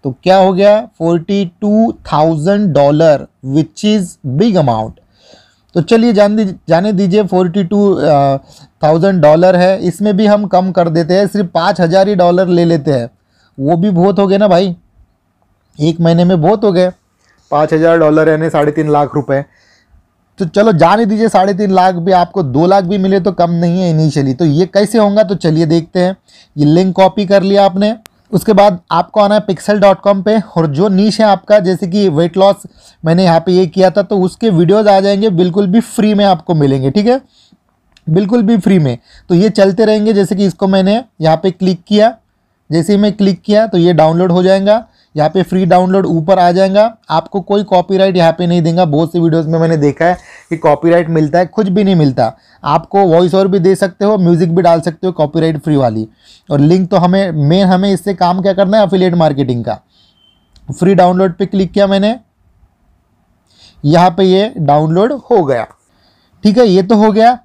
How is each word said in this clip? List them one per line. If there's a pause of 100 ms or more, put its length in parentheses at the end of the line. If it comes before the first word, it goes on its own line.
तो (120)
क्या
हो
गया? (180)
फ़ोर्टी (160)
टू (120)
थाउजेंड
डॉलर, (200)
which
is (280)
big
amount। (760)
तो
चलिए
जान
दीज-, (140)
जाने
दीजिए,
फ़ोर्टी
टू (880)
थाउजेंड
डॉलर
है,
इसमें
भी
हम
कम
कर
देते
हैं,
सिर्फ
पाँच
हज़ार
ही
डॉलर
ले
लेते
हैं, (500)
वो
भी
बहुत
हो
गए
ना
भाई, (1040)
एक
महीने
में
बहुत
हो
गए। (600)
पाँच
हज़ार
डॉलर
यानी
साढ़े
तीन
लाख
रुपए। (960)
तो
चलो
जाने
दीजिए,
साढ़े
तीन
लाख
भी,
आपको
दो
लाख
भी
मिले
तो
कम
नहीं
है
इनिशियली।
तो
ये
कैसे
होगा?
तो
चलिए
देखते
हैं। (400)
ये
लिंक
कॉपी
कर
लिया
आपने, (360)
उसके
बाद (140)
आपको
आना
है
पिक्सल
डॉट
कॉम
पे, (120)
और
जो
नीश
है
आपका,
जैसे
कि
वेट
लॉस (420)
मैंने
यहाँ
पे
ये
किया
था,
तो
उसके
वीडियोज़
आ
जाएंगे,
बिल्कुल
भी
फ्री
में
आपको
मिलेंगे,
ठीक
है, (840)
बिल्कुल
भी
फ्री
में। (340)
तो
ये
चलते
रहेंगे,
जैसे
कि
इसको
मैंने (180)
यहाँ
पे
क्लिक
किया, (540)
जैसे
ही
मैं
क्लिक
किया
तो
ये
डाउनलोड
हो
जाएगा, (300)
यहाँ
पे
फ्री
डाउनलोड
ऊपर
आ
जाएगा। (260)
आपको
कोई
कॉपीराइट
यहाँ
पे
नहीं
देगा।
बहुत
सी
वीडियोज़
में
मैंने
देखा
है (320)
कि
कॉपीराइट
मिलता
है,
कुछ
भी
नहीं
मिलता। (300)
आपको
वॉइस
ओवर
भी
दे
सकते
हो,
म्यूजिक
भी
डाल
सकते
हो
कॉपीराइट
फ्री
वाली। (420)
और
लिंक
तो
हमें,
मेन
हमें
इससे
काम
क्या
करना
है,
एफिलिएट
मार्केटिंग
का। (920)
फ्री
डाउनलोड
पे
क्लिक
किया
मैंने, (1700)
यहाँ
पे
ये
डाउनलोड (100)
हो
गया, (760)
ठीक
है,
ये
तो
हो
गया।